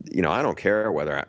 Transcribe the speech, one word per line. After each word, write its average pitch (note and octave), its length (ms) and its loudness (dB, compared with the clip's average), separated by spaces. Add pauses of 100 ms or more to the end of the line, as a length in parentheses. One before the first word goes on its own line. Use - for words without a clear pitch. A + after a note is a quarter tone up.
(120)
you F2+ 100 0
know, D#2 100 2
I A#2 100 0
don't A2+ 160 0
care G#2+ 340 2
whether D2 380 -2